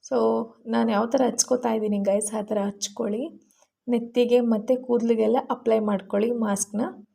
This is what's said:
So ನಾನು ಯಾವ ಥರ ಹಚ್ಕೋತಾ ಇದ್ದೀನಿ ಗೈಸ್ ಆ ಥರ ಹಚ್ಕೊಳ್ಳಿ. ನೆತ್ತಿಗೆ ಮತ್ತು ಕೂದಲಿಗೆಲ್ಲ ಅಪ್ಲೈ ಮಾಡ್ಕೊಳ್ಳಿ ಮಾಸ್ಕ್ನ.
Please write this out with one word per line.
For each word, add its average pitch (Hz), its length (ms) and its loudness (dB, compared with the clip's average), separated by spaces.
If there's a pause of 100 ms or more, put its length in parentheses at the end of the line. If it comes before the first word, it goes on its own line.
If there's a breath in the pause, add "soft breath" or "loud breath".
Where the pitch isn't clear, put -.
So 254 140 -2 (560)
ನಾನು 226 220 2
ಯಾವ 214 180 2
ಥರ 269 160 2
ಹಚ್ಕೋತಾ 247 480 0
ಇದ್ದೀನಿ 208 220 -2 (100)
ಗೈಸ್ 208 200 0 (100)
ಆ 208 120 -4
ಥರ 208 80 0 (100)
ಹಚ್ಕೊಳ್ಳಿ. 220 540 -6 (640 soft breath)
ನೆತ್ತಿಗೆ 240 520 2 (140)
ಮತ್ತು 220 220 0 (120)
ಕೂದಲಿಗೆಲ್ಲ 233 520 2 (160)
ಅಪ್ಲೈ 220 240 2 (100)
ಮಾಡ್ಕೊಳ್ಳಿ 202 420 0 (120)
ಮಾಸ್ಕ್ನ. 208 380 -2 (340)